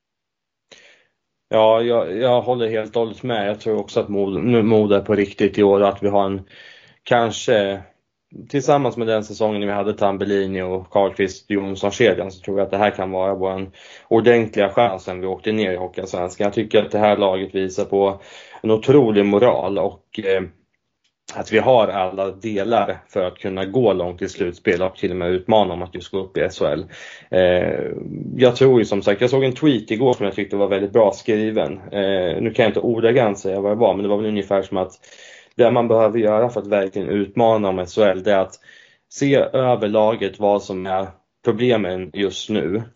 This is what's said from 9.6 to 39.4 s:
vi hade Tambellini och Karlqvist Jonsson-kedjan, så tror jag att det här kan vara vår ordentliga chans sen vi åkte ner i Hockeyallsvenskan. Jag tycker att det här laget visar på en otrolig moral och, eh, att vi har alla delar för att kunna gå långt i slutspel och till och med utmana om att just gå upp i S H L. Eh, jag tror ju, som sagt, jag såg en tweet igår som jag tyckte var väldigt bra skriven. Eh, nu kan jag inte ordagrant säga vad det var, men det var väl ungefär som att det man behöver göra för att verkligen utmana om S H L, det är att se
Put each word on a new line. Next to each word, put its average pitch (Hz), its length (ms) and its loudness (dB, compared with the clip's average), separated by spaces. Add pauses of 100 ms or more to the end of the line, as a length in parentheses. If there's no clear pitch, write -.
vi 101 80 -4
hade 101 200 -2
Tambellini 98 680 -2
och 92 280 -6
Karlqvist 98 600 0
Jonsson-kedjan, 98 800 0
så - 120 -20
tror 98 140 -6
jag 98 60 2
att - 60 -6
det 98 80 -2
här 104 120 2
kan 95 200 -6
vara 95 240 -2
vår 95 360 -6 (380)
ordentliga 110 600 4
chans 98 360 0
sen 90 160 -8
vi 92 60 -6
åkte 95 260 -4
ner 107 200 -2
i 90 40 -4
Hockeyallsvenskan. 92 680 -6
Jag 101 100 -2
tycker 110 300 2
att - 60 -12
det 104 80 -2
här 104 180 4
laget 95 380 -2
visar 95 300 -4
på 98 360 0 (420)
en 110 80 0
otrolig 110 540 4
moral 101 540 2
och, - 460 -6
eh, 95 180 0 (920)
att - 180 -10
vi 110 60 6
har 113 300 4
alla 95 420 -2
delar 98 680 -2 (100)
för 98 160 -2
att 90 140 -8
kunna 95 260 -6
gå 98 280 2
långt 87 300 -4
i 95 60 -6
slutspel 87 540 -2
och 95 140 -4
till 95 140 -4
och 90 60 -6
med 90 140 -2
utmana 92 440 0
om 90 80 -8
att 90 120 -12
just 87 160 -14
gå 98 80 -6
upp 95 180 -8
i 78 40 -2
S 87 200 -4
H 87 60 0
L. 76 200 -4 (440)
Eh, 90 600 2 (460)
jag 123 200 4
tror 131 220 6
ju, 107 60 4
som 98 180 -2
sagt, 101 180 0
jag 123 100 2
såg 135 140 0
en 127 100 -2
tweet 131 360 0
igår 127 240 2
som 104 120 -6
jag 98 80 -4
tyckte 101 220 -6
var 101 120 0
väldigt 98 240 -2
bra 107 200 4
skriven. 107 640 -2
Eh, 95 640 -2
nu 113 120 -2
kan - 80 -4
jag 107 80 2
inte 101 100 -2
ordagrant 113 580 2
säga 98 220 -4
vad 101 120 -2
det 107 80 -2
var, 101 140 4
men 98 80 -6
det 101 60 -2
var 104 80 0
väl 107 100 -2
ungefär 101 360 -2
som 98 140 -8
att 92 160 -4 (600)
det 120 160 4
man 120 180 0
behöver 113 300 2
göra 107 300 2
för 113 120 -6
att 98 60 -8
verkligen 98 420 -2
utmana 104 600 0
om 92 100 -2
S 90 180 -8
H 110 80 4
L, 92 180 0
det 104 100 0
är 98 60 2
att 95 160 -2 (540)
se 139 260 0 (180)